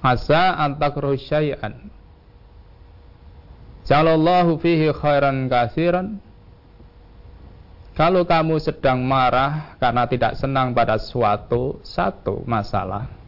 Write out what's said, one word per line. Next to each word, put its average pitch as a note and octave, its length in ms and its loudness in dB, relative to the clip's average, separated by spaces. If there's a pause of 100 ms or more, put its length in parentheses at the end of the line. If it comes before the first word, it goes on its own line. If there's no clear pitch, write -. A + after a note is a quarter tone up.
"Asa D3 480 2
an D3+ 240 -2
takrahu C#3+ 400 -2
syai'an. C#3 640 -4 (2000)
Ja'alallahu D#3+ 720 4
fihi D#3 320 2
khairan C#3 560 0
katsiran." F3 720 0 (1800)
Kalau F3 320 2
kamu D#3+ 320 2
sedang B2+ 480 -2
marah C3+ 720 0
karena B2 240 2
tidak B2 320 -2
senang C3 400 -2
pada A2+ 240 2
suatu, A#2+ 800 -2
satu - 640 -6
masalah G#2 640 -4 (200)